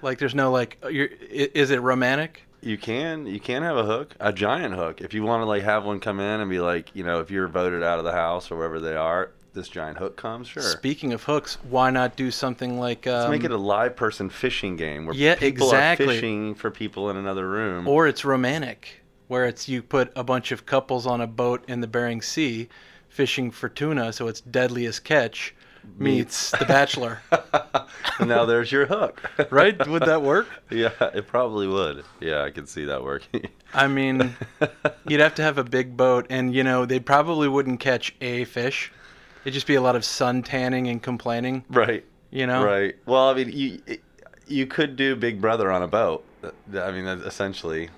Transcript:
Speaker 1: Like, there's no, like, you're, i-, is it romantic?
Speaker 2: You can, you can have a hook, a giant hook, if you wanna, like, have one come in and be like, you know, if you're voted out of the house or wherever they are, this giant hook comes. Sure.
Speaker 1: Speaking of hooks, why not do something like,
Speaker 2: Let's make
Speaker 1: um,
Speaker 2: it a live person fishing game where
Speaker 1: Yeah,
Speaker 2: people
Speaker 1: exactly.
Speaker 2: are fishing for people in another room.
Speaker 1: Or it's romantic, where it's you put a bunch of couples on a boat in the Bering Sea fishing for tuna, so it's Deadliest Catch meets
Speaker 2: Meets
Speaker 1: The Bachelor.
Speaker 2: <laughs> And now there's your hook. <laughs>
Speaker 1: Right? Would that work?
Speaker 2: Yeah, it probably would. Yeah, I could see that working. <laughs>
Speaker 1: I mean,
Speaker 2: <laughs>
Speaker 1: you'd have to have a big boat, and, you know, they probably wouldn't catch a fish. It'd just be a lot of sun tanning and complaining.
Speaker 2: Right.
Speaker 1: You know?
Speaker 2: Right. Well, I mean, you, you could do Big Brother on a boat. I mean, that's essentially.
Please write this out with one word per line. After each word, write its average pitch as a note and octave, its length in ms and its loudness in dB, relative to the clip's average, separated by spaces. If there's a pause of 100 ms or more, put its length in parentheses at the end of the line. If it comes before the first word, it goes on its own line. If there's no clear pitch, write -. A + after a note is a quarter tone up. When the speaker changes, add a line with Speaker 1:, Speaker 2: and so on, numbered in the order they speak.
Speaker 1:
Like, C3 160 -4
there's C3+ 160 -2
no, C3+ 160 2
like, B2 260 0 (120)
you're, C#3+ 180 -2
i-, C#3 480 -4
is C#3 160 4
it B2+ 100 2
romantic? B2+ 640 0 (180)
Speaker 2:
You A2 160 -6
can, D3+ 480 -6
you G2+ 140 -8
can B2+ 240 -4
have E3 120 -2
a A#2+ 80 2
hook, A2 360 -2
a G#2 120 2
giant G#2 440 0
hook, E2 260 -6
if F#2 140 -12
you G#2+ 80 -2
wanna, A2+ 220 0
like, G#2 180 0
have G#2 220 0
one G2+ 140 -4
come G2 200 -4
in G#2 200 -2
and G2+ 120 -2
be F2+ 80 0
like, F2 340 -2
you F#2+ 100 -8
know, E2+ 160 0
if E2 120 -6
you're F#2+ 160 -2
voted F2+ 360 0
out E2+ 140 2
of E2 80 -2
the E2+ 60 0
house F2 400 -2
or E2+ 60 -6
wherever E2 220 -4
they D#2+ 160 -4
are, E2 360 0 (220)
this F2+ 140 -12
giant D#2 300 -10
hook F#2 200 -8
comes. A#2 300 -12
Sure. - 160 -12
Speaker 1:
Speaking B2+ 480 -4
of A2+ 120 -6
hooks, D3 340 -2 (100)
why B2+ 220 4
not B2+ 260 0
do C3 160 -2
something B2 480 -4
like, A#2+ 280 -4
Speaker 2:
Let's A#2+ 220 0
make D3 120 0
Speaker 1:
um, A#2+ 60 -4
Speaker 2:
it - 40 -2
a A2+ 60 -2
live G#2 400 0
person G#2+ 320 -2
fishing G2+ 480 -4
game D#2 300 -6
where E2 80 -4
Speaker 1:
Yeah, D3 200 4
Speaker 2:
people C#3 320 2
Speaker 1:
exactly. C#3 380 6
Speaker 2:
are C3+ 60 4
fishing G#2+ 440 -2
for G#2+ 160 -6
people G2+ 380 -6
in F#2+ 80 -4
another F#2+ 320 -4
room. F#2+ 380 -4
Speaker 1:
Or D3+ 200 6
it's - 160 0
romantic, C3 800 -2 (260)
where B2+ 180 0
it's A#2 220 -4
you B2+ 140 -2
put B2+ 340 0
a B2+ 80 -4
bunch B2+ 300 0
of A#2 140 -10
couples C3 380 0
on B2 160 0
a A#2 60 -4
boat B2 400 -2
in B2 140 -6
the A#2 60 -6
Bering A#2 340 -2
Sea A#2+ 480 -4 (400)
fishing B2+ 420 0
for - 160 -8
tuna, C3 460 -2
so A#2 140 -4
it's A2 140 -6
Deadliest A#2+ 640 -2
Catch C3 500 0 (440)
meets - 20 -20
Speaker 2:
Meets A#2+ 520 0
Speaker 1:
The - 140 0
Bachelor. C3+ 540 2 (120)
Speaker 2:
<laughs> - 0 - (880)
And A#2+ 100 2
now A#2 160 6
there's A#2 260 2
your C#3 140 4
hook. F#3+ 360 -2 (160)
<laughs> D3 140 0
Speaker 1:
Right? E3+ 360 6
Would D#3+ 160 2
that D#3+ 180 4
work? D3+ 260 2 (220)
Speaker 2:
Yeah, A2+ 220 2 (220)
it G#2 140 -6
probably A2 400 0
would. E2+ 360 -2 (160)
Yeah, D2+ 240 -2
I D2 80 -4
could D2 180 -14
see D2+ 160 -8
that C#2 180 -4
working. C#2 460 -8 (120)
<laughs> - 120 -20
Speaker 1:
I C#3 140 4
mean, C3 480 0 (340)
Speaker 2:
<laughs> - 380 -6
Speaker 1:
you'd D3 140 2
have D#3 140 6
to D#3 60 -2
have D3+ 160 2
a C3+ 60 0
big B2 340 -2
boat, B2+ 320 4
and, B2+ 240 -2
you C3 100 4
know, B2+ 220 2
they B2+ 140 0
probably D3 500 4
wouldn't C3+ 300 0
catch B2+ 420 0
a B2 240 -4
fish. - 460 -4 (520)
It'd C3+ 120 -6
just C3+ 100 -4
be D3 100 2
a C3 60 6
lot B2 140 4
of A#2 100 0
sun B2 380 0
tanning B2+ 440 -2
and A#2+ 140 -4
complaining. B2 680 -4
Speaker 2:
Right. A#2+ 360 2 (240)
Speaker 1:
You C3 160 -2
know? B2+ 180 2
Speaker 2:
Right. G2 320 2 (120)
Well, C3 220 6
I C3+ 40 2
mean, B2+ 180 -2
you, C3+ 300 -6 (680)
you C3+ 200 0
could C#3+ 280 -2
do C3+ 200 2
Big A2+ 260 -2
Brother A2 300 2
on F#2 100 2
a F2+ 60 -2
boat. F2+ 360 2 (540)
I F#2+ 140 -4
mean, F#2 140 -6
that's F#2 180 -6
essentially. F2 760 -6